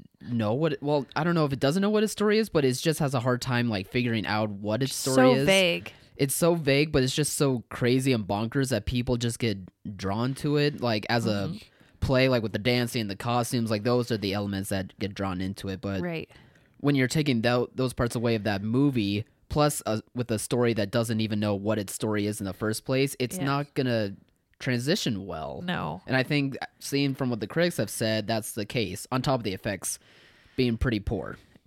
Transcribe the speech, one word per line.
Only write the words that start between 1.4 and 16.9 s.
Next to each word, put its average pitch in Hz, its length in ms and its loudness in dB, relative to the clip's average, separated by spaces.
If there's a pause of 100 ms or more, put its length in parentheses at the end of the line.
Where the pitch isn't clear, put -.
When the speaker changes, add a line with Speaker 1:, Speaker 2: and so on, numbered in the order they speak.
Speaker 1:
if 139 80 0
it 135 80 -4
doesn't 151 220 2
know 202 80 2
what 214 120 4
its 214 100 0
story 208 260 2
is, 220 100 0
but 151 160 2
it 131 100 6
just 151 260 0
has 143 140 0
a 127 60 2
hard 123 220 0
time, 120 260 0
like, 98 200 -2
figuring 117 380 0
out 107 240 0
what 104 320 -2
its 131 120 -2
story 131 220 -2
Speaker 2:
So 131 180 8
Speaker 1:
is. 139 120 2
Speaker 2:
vague. 180 460 2 (240)
Speaker 1:
It's 139 180 0
so 170 200 4
vague, 147 380 2
but 143 100 4
it's 127 120 0
just 147 200 0
so 135 360 2
crazy 127 420 2
and 110 140 0
bonkers 113 440 0
that 104 160 0
people 123 300 0
just 120 220 -2
get 107 200 -2 (380)
drawn 107 400 -2
to 147 200 0
it, 147 240 0
like, 113 280 0
as 113 180 2
a 101 220 0
Speaker 2:
Mm-hmm. 190 80 -6 (440)
Speaker 1:
play, 131 300 4
like, 123 120 2
with 104 100 -4
the 110 60 -2
dancing, 120 500 0
the 95 80 -6
costumes, 120 540 0
like, 104 120 0
those 120 280 2
are 113 60 0
the 98 160 -2
elements 98 380 -2
that 95 280 -4
get 98 160 -6
drawn 95 280 -4
into 95 260 -6
it. 95 140 -6
But 98 180 -2
Speaker 2:
Right. 170 300 -6 (480)
Speaker 1:
when 143 160 2